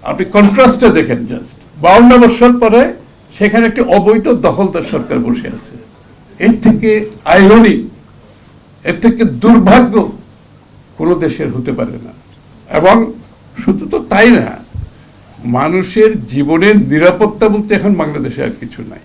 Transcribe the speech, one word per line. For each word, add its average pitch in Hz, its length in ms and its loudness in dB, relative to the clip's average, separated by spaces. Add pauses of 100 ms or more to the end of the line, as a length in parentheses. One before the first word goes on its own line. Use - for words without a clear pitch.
আপনি 151 220 -8
কন্ট্রাস্টটা 208 640 2
দেখেন 131 420 -2
just, - 520 -16
বাউন্ন 240 360 6
বছর 240 400 4
পরে 240 360 2 (440)
সেখানে 226 280 0
একটি 226 140 -4
অবৈধ 208 480 0
দখলদার 175 540 -2
সরকার - 360 -8
বসে 120 300 -6
আছে। - 280 -16 (640)
এর 226 140 2 (100)
থেকে 214 480 0 (140)
আইরনি, 196 640 4 (960)
এর 160 160 -6
থেকে 233 240 0
দুর্ভাগ্য 208 880 2 (880)
কোনো 165 160 -2
দেশের 151 360 -6
হতে 127 220 -8
পারে 123 200 -8
না। - 200 -18 (640)
এবং 208 360 2 (520)
শুধু 202 220 -4
তো - 120 -6
তাই 226 320 2
না, 151 340 -2 (800)
মানুষের 180 840 -2
জীবনের 160 500 0
নিরাপত্তা 180 720 0
বলতে 208 260 -2
এখন 202 200 -2
বাংলাদেশে 143 500 -8
আর 120 60 -6 (100)
কিছু 117 280 -16
নাই। - 160 -20